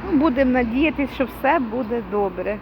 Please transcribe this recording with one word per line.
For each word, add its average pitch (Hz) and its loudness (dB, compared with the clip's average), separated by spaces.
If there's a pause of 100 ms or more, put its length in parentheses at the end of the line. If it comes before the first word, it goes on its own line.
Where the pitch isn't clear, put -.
(120)
Ну, 311 4
будемо 262 4
надіятись, 254 0
що 262 0
все 302 0
буде 233 -4
добре. 196 -2